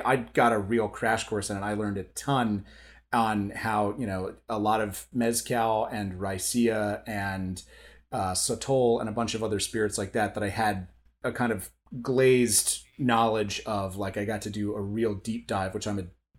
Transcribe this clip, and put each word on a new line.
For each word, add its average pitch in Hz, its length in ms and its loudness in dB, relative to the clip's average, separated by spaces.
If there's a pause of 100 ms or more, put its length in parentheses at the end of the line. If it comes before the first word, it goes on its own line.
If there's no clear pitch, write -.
I 127 120 4
got 117 360 4
a 110 40 2
real 104 300 2
crash 113 400 0
course 101 220 -4
in 101 80 -2
it. 98 40 -4
I 104 120 -2
learned 104 240 -2
a 95 60 -6
ton 117 640 0 (460)
on 110 380 2
how, 104 480 0
you 123 100 -4
know, 95 280 -4 (120)
a 113 120 -2
lot 107 200 4
of 104 320 -4
mezcal 117 800 2
and 101 220 -4
raicilla 104 920 0
and, 95 560 -4 (520)
uh, 98 180 -2
sotol 120 680 2
and 110 80 -4
a 104 40 -6
bunch 113 200 -2
of 110 100 -4
other 101 160 0
spirits 107 380 -2
like 98 160 -4
that, 104 220 0
that 104 80 -4
I 101 60 -2
had 98 380 -2 (360)
a 127 100 -2
kind 120 180 0
of 98 200 -6 (300)
glazed 123 800 4 (140)
knowledge 113 680 2
of. 98 320 -4
Like, 98 180 -6
I 104 100 -2
got 107 180 -4
to 107 60 -6
do 104 260 -2
a 107 60 -4
real 104 320 0
deep 110 340 -6
dive, 95 260 -2
which 104 140 -4
I'm 101 120 -2
a 90 80 -6 (320)